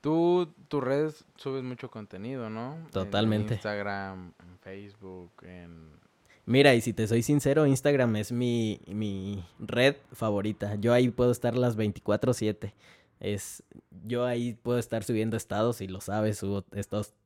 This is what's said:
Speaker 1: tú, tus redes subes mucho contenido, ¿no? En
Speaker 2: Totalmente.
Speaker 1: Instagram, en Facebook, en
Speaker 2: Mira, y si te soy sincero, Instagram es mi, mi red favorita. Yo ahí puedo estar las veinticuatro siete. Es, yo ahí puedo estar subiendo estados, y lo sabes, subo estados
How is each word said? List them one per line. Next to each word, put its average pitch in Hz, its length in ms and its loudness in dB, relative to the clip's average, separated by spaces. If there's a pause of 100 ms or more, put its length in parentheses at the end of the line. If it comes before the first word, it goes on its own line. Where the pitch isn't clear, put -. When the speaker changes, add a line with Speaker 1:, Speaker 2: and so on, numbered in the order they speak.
Speaker 1:
tú, 170 520 2 (160)
tus 143 140 -2
redes 147 420 0 (120)
subes 135 260 -6
mucho 127 280 -10
contenido, 110 600 -10
¿no? 117 240 -8
En 165 160 -14
Speaker 2:
Totalmente. 104 640 0
Speaker 1:
Instagram, 98 880 -6
en 87 180 -20
Facebook, 95 720 -16 (120)
en 85 480 -18 (540)
Speaker 2:
Mira, 135 300 8
y 117 60 4
si 113 120 -4
te 110 140 -2
soy 117 160 4
sincero, 147 440 4
Instagram 131 500 4
es 107 160 -4
mi, 120 560 0
mi 98 560 -6 (160)
red 123 340 2 (180)
favorita. 104 600 -2
Yo 107 180 2
ahí 123 180 6
puedo 123 200 2
estar 120 260 0
las 123 200 2
veinticuatro 107 580 0
siete. 104 400 -4 (460)
Es, 101 420 -6 (420)
yo 120 220 -2
ahí 120 340 -2
puedo 120 200 0
estar 113 240 -4
subiendo 110 320 0
estados, 110 440 0
y 98 60 -6
lo 92 140 -8
sabes, 107 380 0
subo 98 340 -2
estados 104 420 -4 (100)